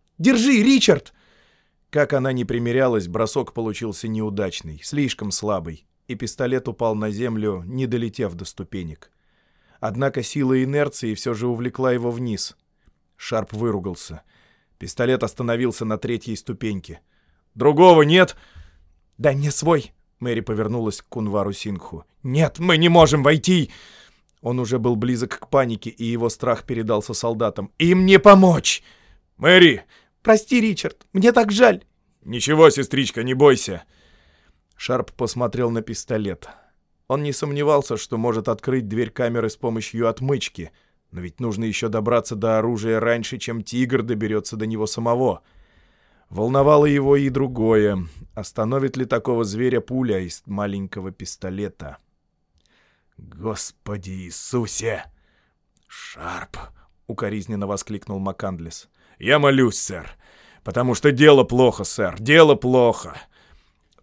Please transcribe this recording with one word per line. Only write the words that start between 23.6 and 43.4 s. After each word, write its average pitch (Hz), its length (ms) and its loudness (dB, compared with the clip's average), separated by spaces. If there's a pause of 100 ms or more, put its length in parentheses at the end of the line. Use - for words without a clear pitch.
Он 123 180 -4
уже 123 180 -2
был 120 180 0
близок 120 440 -4
к - 100 -20
панике, 120 400 -2
и 113 140 -12
его 117 260 -2
страх 117 360 -4
передался 110 500 -4
солдатам. 110 640 -4
«Им 185 260 4
не 190 140 8
помочь!» 190 640 8 (540)
«Мэри!» 170 480 6 (360)
«Прости, 226 400 2
Ричард, 202 520 -6
мне 196 180 4
так 226 200 2
жаль!» 202 320 4 (400)
«Ничего, 147 460 6
сестричка, 131 540 -2
не 127 100 -2
бойся!» 127 500 4 (920)
Шарп - 380 -4
посмотрел 120 580 -2
на 113 100 -4
пистолет. 107 640 -6 (600)
Он 143 160 -4
не 147 100 -4
сомневался, 143 640 -2
что 110 220 -8
может 113 280 -2
открыть 123 400 -4
дверь 110 220 -4
камеры 117 400 -4
с - 80 -10
помощью 113 500 -4
отмычки — 120 640 -6 (380)
но 87 120 -14
ведь 87 180 -14
нужно 113 260 -6
ещё 113 240 -4
добраться 110 460 -2
до 110 220 0
оружия 113 420 -2
раньше, 117 380 -2
чем 113 260 -8